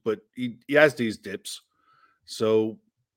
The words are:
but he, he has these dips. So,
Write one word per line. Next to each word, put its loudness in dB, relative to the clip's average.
but -2
he, -8
he -2
has 6
these -4
dips. -14
So, 0